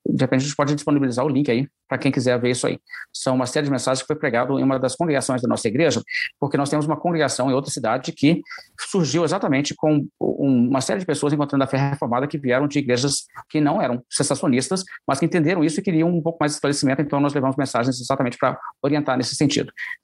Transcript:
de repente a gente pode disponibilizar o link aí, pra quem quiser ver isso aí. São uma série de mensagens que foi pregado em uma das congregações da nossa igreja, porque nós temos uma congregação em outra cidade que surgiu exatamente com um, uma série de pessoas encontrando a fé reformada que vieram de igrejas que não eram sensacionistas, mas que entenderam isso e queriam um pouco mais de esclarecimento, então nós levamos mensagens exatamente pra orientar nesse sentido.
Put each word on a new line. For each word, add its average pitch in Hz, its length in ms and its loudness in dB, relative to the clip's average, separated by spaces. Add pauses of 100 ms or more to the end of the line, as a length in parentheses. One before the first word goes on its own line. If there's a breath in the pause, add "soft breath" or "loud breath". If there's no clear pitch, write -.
de - 140 0
repente 131 200 2
a - 20 0
gente 143 120 -6
pode 147 200 2
disponibilizar 139 500 0
o 156 40 0
link 143 200 2
aí, 123 180 2 (200)
pra 131 100 -2
quem 135 140 0
quiser 123 280 2
ver 123 120 0
isso - 160 -2
aí. - 120 -4 (320 loud breath)
São - 240 -2
uma 127 120 0
série 151 180 -2
de 139 60 0
mensagens 131 300 0
que - 60 -12
foi 151 80 -2
pregado 131 440 0
em 131 40 0
uma 135 160 2
das 127 160 -2
congregações 135 460 0
da 123 60 -2
nossa 113 200 0
igreja, 127 340 2 (380 loud breath)
porque 143 160 -2
nós 139 140 0
temos 151 160 0
uma 151 100 0
congregação 147 540 0
em 131 40 2
outra 131 180 0
cidade 117 400 -2
que 165 300 2 (380 loud breath)
surgiu 165 440 0
exatamente 151 500 0
com 151 320 2 (140)
um, 127 500 2
uma 131 120 2
série 104 180 -2
de 92 60 -6
pessoas 147 280 0
encontrando 143 300 0
a 131 40 -2
fé 135 100 -2
reformada 139 500 0
que 151 100 -6
vieram 135 300 2
de 143 100 -2
igrejas 139 480 0 (240 loud breath)
que 156 100 0
não 156 220 2
eram 123 280 -2
sensacionistas, 143 720 0 (240 loud breath)
mas 135 120 0
que 170 60 0
entenderam 165 380 2
isso 165 160 0
e 190 40 -2
queriam 170 240 2
um 175 140 0
pouco 165 180 -4
mais 147 120 0
de - 60 -6
esclarecimento, 143 440 0
então 143 180 -2
nós 143 140 0
levamos 135 240 0
mensagens 127 420 -2
exatamente 127 380 -2
pra - 200 0 (260 loud breath)
orientar 143 340 0
nesse 123 180 -2
sentido. - 380 0 (300 loud breath)